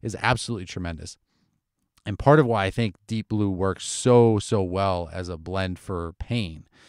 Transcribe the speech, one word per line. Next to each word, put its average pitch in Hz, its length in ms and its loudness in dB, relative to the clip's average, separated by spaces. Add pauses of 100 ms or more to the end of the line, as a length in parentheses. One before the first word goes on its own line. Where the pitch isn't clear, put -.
is 95 200 -8
absolutely 113 440 -2
tremendous. 85 520 -8 (880)
And 101 140 -6
part 147 200 6
of 143 60 4
why 110 200 0
I 95 60 0
think 113 240 -2 (120)
Deep 110 220 -6
Blue 104 200 0
works 95 360 -2
so, 120 520 6
so 101 240 -2
well 90 500 -2
as 90 180 -8
a 85 80 -8
blend 92 420 -6
for 85 340 -6
pain 90 540 -6 (220)